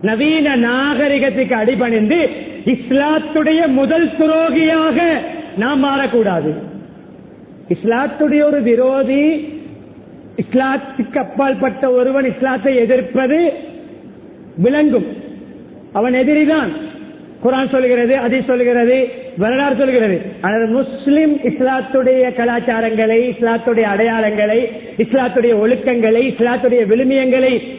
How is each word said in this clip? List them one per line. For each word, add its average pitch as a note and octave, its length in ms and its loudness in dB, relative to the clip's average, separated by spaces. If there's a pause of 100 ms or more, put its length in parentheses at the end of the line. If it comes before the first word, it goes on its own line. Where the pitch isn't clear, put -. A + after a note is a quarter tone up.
நவீன C#4+ 560 0
நாகரிகத்துக்கு C4 960 0
அடிபணிந்து A3+ 640 0 (480)
இஸ்லாத்துடைய D#4 960 0 (100)
முதல் D4 400 2
துரோகியாக D#4+ 840 2 (580)
நாம் C4 260 0
மாறக்கூடாது. A3 680 0 (1160)
இஸ்லாத்துடைய C#4+ 760 0
ஒரு D4 180 2
விரோதி, C4 600 2 (1120)
இஸ்லாத்துக்கு C4+ 840 -2
அப்பாற்பட்ட C4+ 720 -2
ஒருவன் C4 360 2
இஸ்லாத்தை B3+ 500 -2
எதிர்ப்பது B3+ 600 2 (1160)
விளங்கும், B3 500 2 (840)
அவன் A#3+ 240 0
எதிரிதான். C#4+ 580 2 (640)
குர்ஆன் C4 340 0
சொல்கிறது, B3 440 2
ஹதீஸ் B3 320 0
சொல்கிறது, B3 500 2 (380)
வரலாறு C4 400 0
சொல்கிறது. A#3 420 2 (220)
ஆனால் G#3+ 300 0
முஸ்லிம் C#4 640 0 (100)
இஸ்லாத்துடைய B3+ 800 0 (100)
கலாச்சாரங்களை, A3+ 920 0
இஸ்லாத்துடைய A3+ 600 0
அடையாளங்களை, G#3+ 720 0 (380)
இஸ்லாத்துடைய A#3+ 580 2
ஒழுக்கங்களை, A3+ 680 2
இஸ்லாத்துடைய A#3+ 600 0
விழுமியங்களை B3+ 680 2 (260)